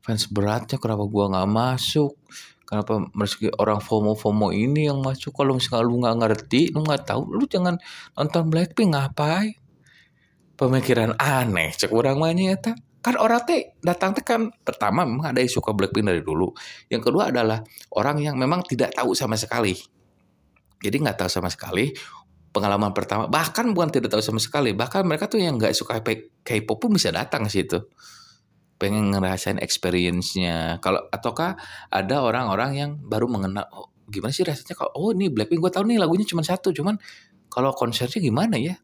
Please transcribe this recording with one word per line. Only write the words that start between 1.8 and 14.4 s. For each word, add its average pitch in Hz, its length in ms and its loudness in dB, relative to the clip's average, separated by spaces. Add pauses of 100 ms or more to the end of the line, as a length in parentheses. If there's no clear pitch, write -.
Kenapa 104 480 -2
meski 104 480 -2
orang 107 240 2
fomo, 107 320 2
fomo 107 320 2
ini 135 400 0
yang 139 160 -2
masuk?" 131 320 -6
Kalau 131 240 2
misalkan 117 240 0
lu 120 160 2
nggak 117 160 2
ngerti, 117 560 2
lu 151 80 0
nggak 156 320 -2
tahu, 127 240 -2
lu 247 80 2
jangan 180 320 0 (400)
nonton 160 320 0
Blackpink, 165 480 2
ngapain? 151 560 0 (1040)
Pemikiran 123 640 4
aneh, 117 560 2
cek - 160 0
urang 135 240 4
mah 160 160 2
nya 190 240 2
eta. 226 160 -4 (320)
Kan 247 160 0
orang 233 240 4
teh - 400 -2
datang 190 320 0
teh - 80 -4
kan 226 240 0 (160)